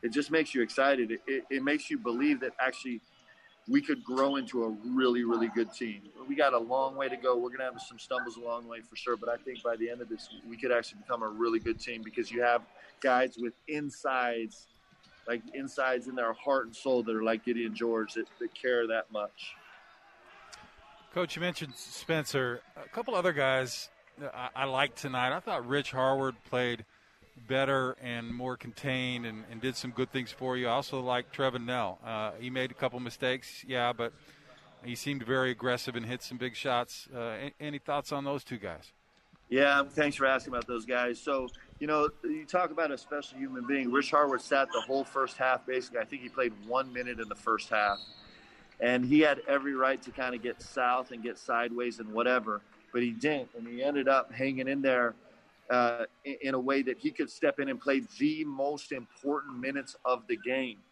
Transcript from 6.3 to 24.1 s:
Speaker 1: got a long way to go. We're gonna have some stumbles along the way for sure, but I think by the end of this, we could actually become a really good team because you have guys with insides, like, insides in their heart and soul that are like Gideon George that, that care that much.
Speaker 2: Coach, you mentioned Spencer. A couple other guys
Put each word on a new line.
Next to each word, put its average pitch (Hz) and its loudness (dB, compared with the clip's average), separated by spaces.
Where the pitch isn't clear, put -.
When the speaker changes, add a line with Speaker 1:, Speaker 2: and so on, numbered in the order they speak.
Speaker 1:
got 139 6
a 120 6
long 135 0
way 135 -2
to 127 -4
go. 123 4
We're 120 0
gonna 131 -4
have 120 -14
some 117 -16
stumbles 120 -4
along 117 -6
the 117 -14
way 117 -10
for 113 -18
sure, 120 0
but 113 -4
I 120 0
think 123 -10
by 117 0
the 113 -2
end 123 -8
of 117 -10
this, 110 -8
we 117 -12
could 123 0
actually 113 0
become 120 -2
a 110 -2
really 113 2
good 113 -2
team 117 -8
because 110 -6
you 120 0
have 117 4
guys 127 4
with 117 -4
insides, 127 -2
like, 117 -2
insides 131 0
in 127 -8
their 117 0
heart 135 2
and 113 -16
soul 127 2
that 113 0
are 110 0
like 113 0
Gideon 117 0
George 113 0
that, 113 -4
that 117 -6
care 120 2
that 113 -2
much. - -6
Speaker 2:
Coach, 170 -2
you 160 -4
mentioned 165 -4
Spencer. 135 -2
A - -14
couple 226 -4
other 180 4
guys 131 2